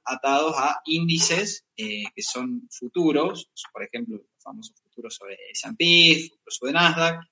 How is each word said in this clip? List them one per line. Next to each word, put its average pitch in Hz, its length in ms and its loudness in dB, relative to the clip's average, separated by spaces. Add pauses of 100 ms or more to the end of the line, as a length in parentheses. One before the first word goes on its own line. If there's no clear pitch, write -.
atados 139 520 0
a 139 280 0
índices, 170 800 0 (100)
eh, 104 280 -8 (120)
que - 60 -12
son 127 480 -6
futuros, 160 800 0 (240)
por 107 100 -12
ejemplo, 117 340 -10
los - 260 -20
famosos 110 400 -18
futuros - 320 -16
sobre 98 200 -16 (160)
S - 160 -10
and 113 100 -10
P, 170 520 6
futuros - 260 -14
sobre 131 180 -4
Nasdaq. 165 580 2